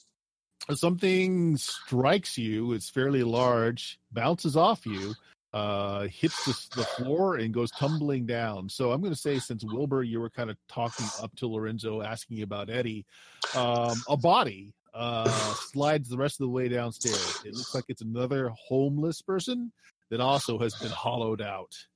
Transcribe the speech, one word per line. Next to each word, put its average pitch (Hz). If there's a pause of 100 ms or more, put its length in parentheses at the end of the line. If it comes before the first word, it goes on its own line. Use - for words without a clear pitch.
(760)
something 180
strikes -
you. 113
It's 110
fairly 135
large, 120 (140)
bounces 139
off 185
you, 101 (380)
uh, 101
hits -
the, -
the 113
floor 160
and 113
goes 120
tumbling 143
down. 113
So 123
I'm 147
gonna 185
say, 143
since 113
Wilbur, 135
you 117
were 117
kinda 110 (120)
talking 117 (160)
up 113
to 127
Lorenzo, 110
asking 110
about 101
Eddie, 113 (500)
um, 120
a 143
body, 131 (220)
uh, 117 (260)
slides 143
the 123
rest 143
of 139
the 123
way 127
downstairs. 117
It 104
looks 123
like 131
it's 123
another 123
homeless 143
person 233 (380)
that 113
also 127
has 113
been 113
hollowed 113
out 98 (200)